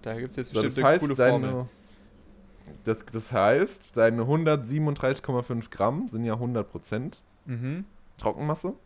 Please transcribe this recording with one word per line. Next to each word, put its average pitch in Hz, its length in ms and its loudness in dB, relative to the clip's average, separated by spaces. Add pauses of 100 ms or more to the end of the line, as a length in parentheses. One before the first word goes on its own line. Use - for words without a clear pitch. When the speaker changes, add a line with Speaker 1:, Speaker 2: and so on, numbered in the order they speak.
Speaker 1:
Da 113 160 -6
gibt's 127 160 -8
jetzt 127 160 -6
Speaker 2:
So, - 40 -8
das 107 80 2 (100)
Speaker 1:
bestimmt 135 140 2
eine 165 80 8
Speaker 2:
heißt, 175 80 2
Speaker 1:
coole 143 100 0
Speaker 2:
deine, 127 360 4
Speaker 1:
Formel. 127 200 -4 (1160)
Speaker 2:
das, 110 120 2 (160)
das 113 180 -8
heißt, 123 640 2
deine 113 300 4
hundertsiebenunddreißig 147 960 0
Komma 123 220 -2
fünf 117 260 -6
Gramm 139 380 -2
sind 113 180 -4
ja 113 140 -2
hundert 120 320 -4
Prozent - 500 -8 (240)
Speaker 1:
Mhm. 135 400 -6 (320)
Speaker 2:
Trockenmasse. 151 560 -4 (120)